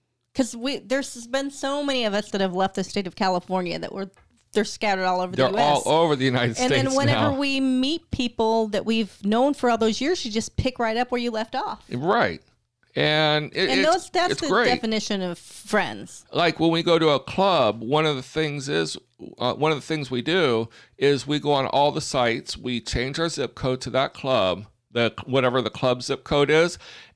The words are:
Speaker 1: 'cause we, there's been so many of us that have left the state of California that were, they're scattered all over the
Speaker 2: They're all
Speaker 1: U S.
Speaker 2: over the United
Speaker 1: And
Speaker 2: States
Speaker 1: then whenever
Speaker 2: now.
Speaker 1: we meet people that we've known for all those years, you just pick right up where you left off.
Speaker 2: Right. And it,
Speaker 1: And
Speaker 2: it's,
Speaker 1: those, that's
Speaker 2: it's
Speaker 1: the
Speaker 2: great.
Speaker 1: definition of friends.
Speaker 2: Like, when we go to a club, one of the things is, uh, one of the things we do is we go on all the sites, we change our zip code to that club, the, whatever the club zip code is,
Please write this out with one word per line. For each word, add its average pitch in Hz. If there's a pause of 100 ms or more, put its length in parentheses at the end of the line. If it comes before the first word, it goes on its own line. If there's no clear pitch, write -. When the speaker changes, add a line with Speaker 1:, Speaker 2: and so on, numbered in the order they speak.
(340)
Speaker 1:
'cause 247
we, 247
there's 240
been 269
so 277
many 254
of 208
us 208
that 202
have 190
left 190
the 190
state 202
of 170
California 185
that 165
were, 196 (440)
they're 214
scattered 190
all 185
over 180
the - (120)
Speaker 2:
They're -
all 143
Speaker 1:
U 139
S. -
Speaker 2:
over 156
the 131
United 123
Speaker 1:
And 254
Speaker 2:
States - (120)
Speaker 1:
then 269
whenever -
Speaker 2:
now. 269
Speaker 1:
we 277
meet 269
people 226
that 202
we've 226
known 240
for 247
all 233
those 220
years, 339
you 226
just 220
pick 254
right 226
up 247
where 247
you 240
left 220
off. 269
Speaker 2:
Right. 139 (540)
And 151
it, 185
Speaker 1:
And 269
Speaker 2:
it's, 302
Speaker 1:
those, 349
that's 359
Speaker 2:
it's -
Speaker 1:
the 330
Speaker 2:
great. 226
Speaker 1:
definition 220
of 180
friends. -
Speaker 2:
Like, 156
when 165
we 165
go 165
to 160
a 139
club, 139
one 147
of 151
the 127
things 147
is, 156 (400)
uh, 120
one 151
of 151
the 127
things 151
we 123
do 127 (300)
is 135
we 147
go 143
on 135
all 143
the 143
sites, 123
we 120
change 131
our 165
zip 139
code 127
to -
that 131
club, 104 (260)
the, 117 (120)
whatever 127
the 107
club 123
zip -
code 143
is, 165 (380)